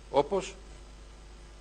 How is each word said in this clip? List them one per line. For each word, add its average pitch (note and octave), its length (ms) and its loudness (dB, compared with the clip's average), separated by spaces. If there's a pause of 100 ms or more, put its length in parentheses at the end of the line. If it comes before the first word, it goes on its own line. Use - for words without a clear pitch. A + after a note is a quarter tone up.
(120)
Όπως D3 440 6 (1040)